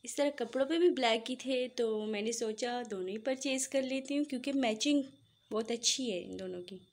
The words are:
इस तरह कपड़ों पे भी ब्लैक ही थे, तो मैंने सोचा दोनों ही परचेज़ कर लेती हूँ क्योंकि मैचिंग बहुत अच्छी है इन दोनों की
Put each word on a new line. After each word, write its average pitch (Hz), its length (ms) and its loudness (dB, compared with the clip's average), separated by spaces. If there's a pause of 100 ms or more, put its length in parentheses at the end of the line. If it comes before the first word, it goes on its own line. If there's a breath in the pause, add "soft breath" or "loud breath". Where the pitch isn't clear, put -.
इस - 120 -10
तरह 285 120 4
कपड़ों 262 360 0
पे 320 120 0
भी 349 120 8
ब्लैक 226 400 4
ही 254 60 -2
थे, 254 320 0
तो 220 380 0
मैंने 214 280 0
सोचा 233 500 -2
दोनों 190 260 -4
ही 208 80 -4
परचेज़ 262 520 0
कर 269 140 2
लेती 269 320 -2
हूँ 294 100 2
क्योंकि 262 260 -4
मैचिंग 262 520 2 (480)
बहुत 226 200 -2
अच्छी 240 400 0
है 180 100 -2
इन 185 160 -10
दोनों 185 240 -8
की 185 140 -14 (180)